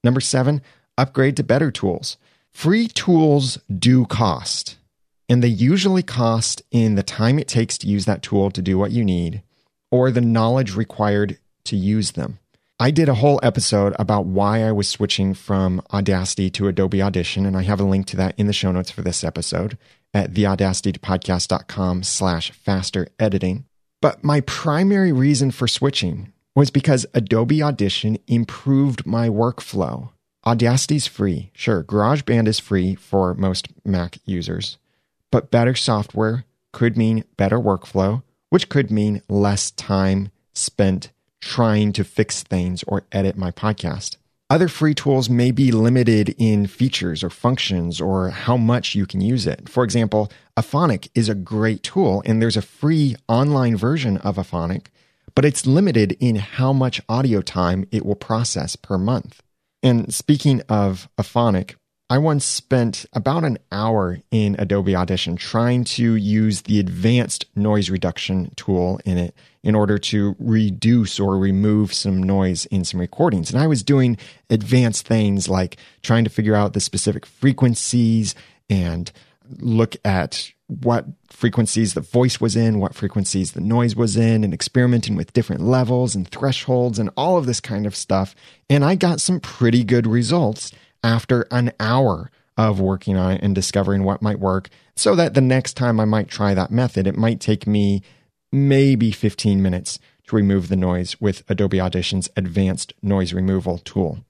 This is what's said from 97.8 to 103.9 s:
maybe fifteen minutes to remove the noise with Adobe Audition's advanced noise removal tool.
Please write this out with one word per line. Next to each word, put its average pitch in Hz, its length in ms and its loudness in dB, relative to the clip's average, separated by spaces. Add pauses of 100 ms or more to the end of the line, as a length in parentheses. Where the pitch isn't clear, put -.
maybe 135 600 4
fifteen 101 500 0
minutes 92 380 -2 (260)
to - 100 -4
remove 98 320 2
the 95 80 -2
noise 90 460 -2
with 101 260 -2
Adobe 95 320 0
Audition's 90 560 -4
advanced 92 640 -2
noise 98 300 0
removal 92 460 -2
tool. - 520 -6